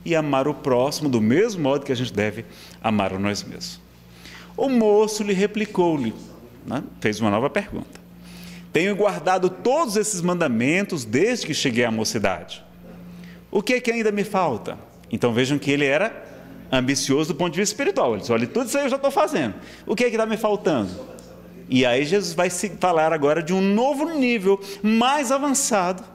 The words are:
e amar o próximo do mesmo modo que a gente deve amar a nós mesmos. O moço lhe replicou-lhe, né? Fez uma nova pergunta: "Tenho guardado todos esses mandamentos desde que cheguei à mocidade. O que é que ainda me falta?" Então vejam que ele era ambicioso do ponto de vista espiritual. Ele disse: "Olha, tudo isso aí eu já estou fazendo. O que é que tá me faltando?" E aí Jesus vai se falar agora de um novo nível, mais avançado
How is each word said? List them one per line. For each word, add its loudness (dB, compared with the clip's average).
e 0
amar 2
o -2
próximo 0
do 2
mesmo 2
modo 0
que -4
a 0
gente -4
deve -2
amar 0
a -4
nós -2
mesmos. -14
O 0
moço 4
lhe 0
replicou-lhe, 2
né? -4
Fez 0
uma 2
nova 2
pergunta: -6
"Tenho 2
guardado 0
todos 0
esses -2
mandamentos 0
desde 0
que -4
cheguei 0
à 2
mocidade. -4
O 0
que 0
é 0
que -2
ainda 0
me -2
falta?" -2
Então 2
vejam 2
que -2
ele 2
era 0
ambicioso 2
do -2
ponto -2
de 0
vista 0
espiritual. 2
Ele -2
disse: -2
"Olha, 2
tudo -2
isso -4
aí 2
eu 0
já 0
estou 0
fazendo. 0
O -2
que 2
é 2
que -2
tá 2
me -2
faltando?" 0
E 6
aí 2
Jesus 0
vai 2
se -4
falar 4
agora 2
de -2
um 2
novo 2
nível, 2
mais 2
avançado 0